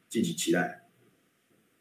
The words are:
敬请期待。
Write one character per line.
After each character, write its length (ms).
敬 120
请 140
期 160
待。 340